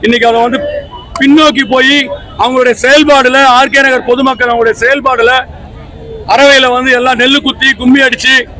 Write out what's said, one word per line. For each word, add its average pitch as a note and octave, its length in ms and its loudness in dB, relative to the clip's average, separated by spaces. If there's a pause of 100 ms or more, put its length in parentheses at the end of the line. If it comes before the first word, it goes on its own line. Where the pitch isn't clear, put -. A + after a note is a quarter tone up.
இன்னைக்கு A#3 260 0
அதை A#3 140 0
வந்து B3 140 -2 (600)
பின்னோக்கி C#4+ 440 2 (100)
போய் C4 220 2 (460)
அவங்களுடைய B3 400 0
செயல்பாடுல, C4+ 560 2 (180)
ஆர் C4 160 2
கே C#4 140 2
நகர் B3+ 240 -2
பொதுமக்கள் B3+ 400 0
அவங்களுடைய A3+ 320 0
செயல்பாடுல B3 500 0 (1000)
அரவையில C4+ 420 4
வந்து B3+ 220 -2
எல்லாம் B3 240 0
நெல்லு C4+ 240 2
குத்தி, C4 240 -2 (100)
கும்மி B3+ 280 4
அடிச்சு B3 260 -2 (260)